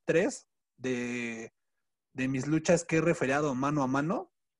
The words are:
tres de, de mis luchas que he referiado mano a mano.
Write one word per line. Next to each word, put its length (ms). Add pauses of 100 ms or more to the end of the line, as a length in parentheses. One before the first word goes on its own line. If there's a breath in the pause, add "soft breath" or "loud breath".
tres 420 (300)
de, 720 (640)
de 140
mis 180
luchas 380
que 140
he 40
referiado 540
mano 260
a 60
mano. 420 (300)